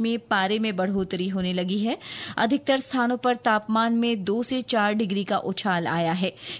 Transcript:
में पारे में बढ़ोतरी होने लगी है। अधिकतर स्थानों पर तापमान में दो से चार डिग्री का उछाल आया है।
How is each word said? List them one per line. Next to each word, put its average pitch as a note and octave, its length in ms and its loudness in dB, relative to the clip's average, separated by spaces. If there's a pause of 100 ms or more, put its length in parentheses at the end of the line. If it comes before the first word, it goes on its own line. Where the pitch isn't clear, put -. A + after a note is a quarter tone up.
में A#3 160 0 (120)
पारे G3+ 300 2
में A3 160 -2
बढ़ोतरी F#3 520 0
होने F#3 260 -2
लगी F3+ 240 0
है। A#3 200 0 (400)
अधिकतर C4+ 420 2
स्थानों B3 380 0
पर B3 180 2
तापमान A3 580 2
में A#3 300 0
दो G#3 200 0
से B3+ 180 -2
चार G#3+ 320 2
डिग्री G3+ 300 0
का G3 140 0
उछाल F#3 500 -2
आया E3 260 0
है। F3+ 200 -2 (260)